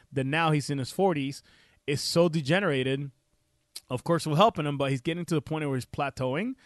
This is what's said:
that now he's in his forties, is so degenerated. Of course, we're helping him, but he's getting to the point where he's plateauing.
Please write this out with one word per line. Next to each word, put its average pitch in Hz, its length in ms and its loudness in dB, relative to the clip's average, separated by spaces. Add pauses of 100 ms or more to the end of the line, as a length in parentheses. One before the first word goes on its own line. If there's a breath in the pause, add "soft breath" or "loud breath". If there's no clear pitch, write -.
(120 soft breath)
that 135 120 -2
now 156 280 2
he's 147 180 0
in 139 80 -2
his 127 140 -4
forties, 147 500 0 (460 soft breath)
is 143 120 0
so 170 280 4
degenerated. 143 800 0 (800)
Of 127 140 -4
course, 165 240 0
we're 147 80 2
helping 190 280 4
him, 147 140 -2
but 139 140 0
he's 131 80 0
getting 165 240 -4
to 165 100 -2
the 147 80 2
point 156 240 -4
where 135 100 -2
he's 120 100 -4
plateauing. 139 640 -4 (140 soft breath)